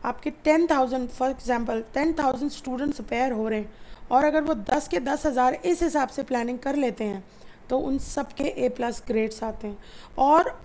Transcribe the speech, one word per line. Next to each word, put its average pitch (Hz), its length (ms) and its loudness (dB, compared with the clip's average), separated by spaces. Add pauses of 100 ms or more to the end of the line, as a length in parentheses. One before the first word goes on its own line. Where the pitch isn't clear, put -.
आपके 254 240 -4 (140)
ten 320 240 6
thousand, 254 420 2
for 262 240 0
example, 233 480 -2 (120)
ten 311 260 2
thousand 277 320 2
students 262 440 -4
prepare 240 360 -2
हो 220 180 -2
रहे 214 100 0
हैं 208 120 -8 (400)
और 269 120 6
अगर 302 200 4
वो 311 100 0 (180)
दस 294 160 0
के 302 140 0
दस 285 240 -2
हज़ार 254 280 4 (120)
इस 349 180 2
हिसाब 294 260 2
से 277 140 -6
planning 247 360 -2
कर 277 160 -2
लेते 240 280 0
हैं 196 200 -4 (460)
तो 254 80 2
उन 269 220 0
सब - 340 -4
के 285 100 -4
ए 247 320 0
plus 240 320 -4
grades 220 360 -2
आते 220 240 -6
हैं। 202 100 -10 (400)
और 311 320 6 (160)